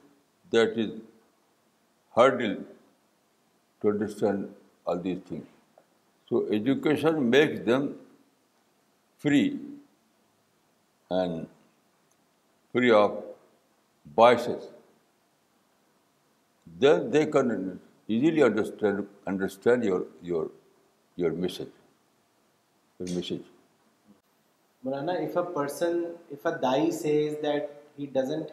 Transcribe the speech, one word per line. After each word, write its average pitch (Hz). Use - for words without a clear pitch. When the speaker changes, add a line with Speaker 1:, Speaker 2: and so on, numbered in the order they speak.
Speaker 1:
that 113
is 107
hurdle 120
to 107
understand 101
all -
these 90
things. -
So 117
education 139
makes 135
them 127
free 143
and 87
free 123
of 104
biases. 113
Then 139
they 151
can 107
easily 147
understand, 101
understand 98
your, 90
your, 85
your 85
message, 87
your 90
message. 87
Speaker 2:
Maulana, 156
if 151
a 175
person, 170
if 139
a 165
dai 135
says 151
that 147
he 143
doesn't 131